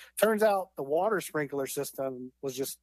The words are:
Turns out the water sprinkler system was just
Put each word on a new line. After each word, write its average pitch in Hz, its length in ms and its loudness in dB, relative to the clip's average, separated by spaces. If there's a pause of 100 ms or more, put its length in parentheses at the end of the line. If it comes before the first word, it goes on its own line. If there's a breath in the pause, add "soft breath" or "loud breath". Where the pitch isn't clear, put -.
(160 loud breath)
Turns 214 280 4
out 196 320 2
the 147 80 -4
water 175 360 2
sprinkler 143 460 -2
system 131 720 -6
was 131 160 -6
just 131 260 -6